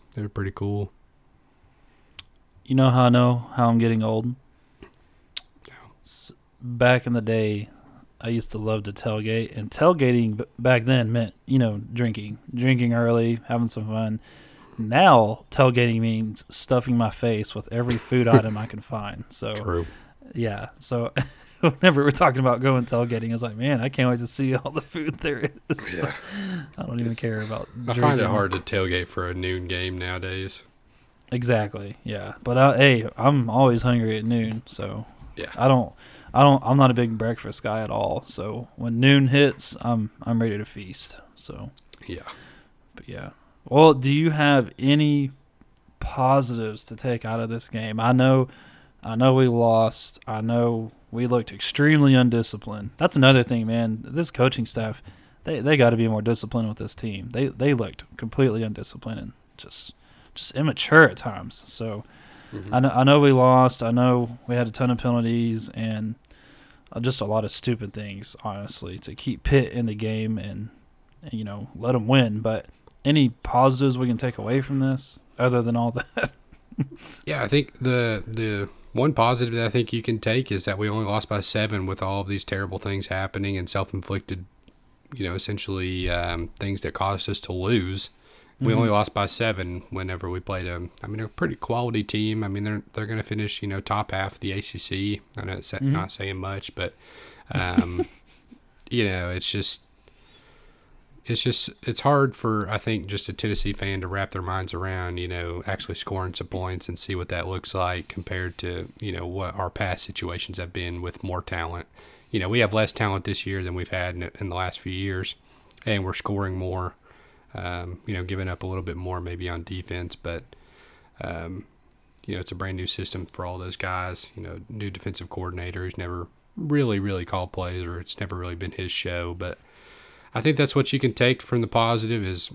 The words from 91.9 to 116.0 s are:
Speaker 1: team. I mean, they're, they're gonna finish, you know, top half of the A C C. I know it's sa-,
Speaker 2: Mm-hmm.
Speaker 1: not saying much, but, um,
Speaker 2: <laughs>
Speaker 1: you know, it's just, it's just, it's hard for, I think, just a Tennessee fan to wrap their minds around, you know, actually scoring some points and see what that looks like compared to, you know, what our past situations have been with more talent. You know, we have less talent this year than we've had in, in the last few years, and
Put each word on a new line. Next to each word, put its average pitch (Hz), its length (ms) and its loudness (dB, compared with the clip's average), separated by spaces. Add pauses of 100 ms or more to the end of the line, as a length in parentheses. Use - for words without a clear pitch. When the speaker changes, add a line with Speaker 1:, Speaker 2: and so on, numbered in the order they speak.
Speaker 1:
team. 107 400 -2
I 101 60 -4
mean, 101 160 -4
they're, 107 160 -4 (140)
they're 110 100 -6
gonna 110 180 -6
finish, 107 380 -6
you 101 80 -6
know, 95 140 -6
top 107 300 -4
half 95 240 -4
of - 40 -20
the 98 120 -6
A 101 100 -4
C - 160 -10
C. 98 420 -4 (160)
I 101 80 -8
know 95 80 -8
it's 95 160 -10
sa-, 98 80 -8
Speaker 2:
Mm-hmm. 135 160 0
Speaker 1:
not 151 180 -2
saying 98 280 -8
much, 95 360 -10
but, 90 200 -6 (580)
um, 90 540 0 (420)
Speaker 2:
<laughs> - 420 -20
Speaker 1:
you 120 140 2
know, 92 240 -2
it's 90 240 -4
just, - 300 -4 (1400)
it's 117 160 -2
just, - 280 0 (120)
it's - 180 -4
hard 139 360 2
for, 107 340 -2
I 107 80 -2
think, 110 300 -4
just 101 200 -6
a - 40 -8
Tennessee 101 400 -2
fan 98 280 -4
to 92 60 -8
wrap 98 240 -4
their 92 120 -6
minds 92 300 -6
around, 90 460 -6
you 87 80 -6
know, 87 400 -8
actually 95 300 -6
scoring 92 380 -6
some - 120 -10
points 92 420 -8
and 90 100 -10
see 98 180 -6
what 87 140 -8
that 90 180 -6
looks 92 260 -8
like 90 320 -2
compared 90 520 -8
to, 87 420 -8
you 104 100 -6
know, 87 160 -8
what 92 300 -6
our 95 120 -4
past 92 360 -4
situations - 540 -10
have 87 140 -10
been 87 300 -8
with 90 220 -10
more 90 180 -6
talent. 85 460 -8 (420)
You 110 80 -2
know, 92 100 -2
we 120 120 2
have 104 120 4
less 110 200 2
talent 98 320 -2
this - 200 -6
year 95 200 -4
than 90 100 -6
we've 90 140 -6
had 90 260 -4
in, 90 160 -8 (100)
in 101 80 -6
the 87 80 -6
last 90 220 -6
few 92 140 -10
years, 95 420 -6 (500)
and 101 200 0